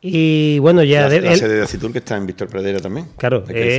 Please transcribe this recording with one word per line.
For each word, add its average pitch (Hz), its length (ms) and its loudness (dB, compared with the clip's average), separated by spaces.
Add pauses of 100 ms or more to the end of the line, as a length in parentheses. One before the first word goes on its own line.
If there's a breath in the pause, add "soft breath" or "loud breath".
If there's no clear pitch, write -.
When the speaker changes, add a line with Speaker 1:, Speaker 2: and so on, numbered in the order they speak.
Speaker 1:
Y 156 600 0
bueno, 165 240 4
ya 143 180 4
Speaker 2:
La, 143 60 2
Speaker 1:
de-, 151 120 4
Speaker 2:
la 180 120 2
Speaker 1:
el 170 60 4
Speaker 2:
sede 110 180 0
de 107 60 2
Acitur, 104 280 -6
que 123 80 -8
está 113 180 -6
en 98 100 -6
Víctor 92 220 -8
Pradera 98 300 -6
también. 101 280 -10 (100)
Speaker 1:
Claro, 123 320 -2
Speaker 2:
Hay - 60 -12
que 117 80 -2
Speaker 1:
eh, 120 160 0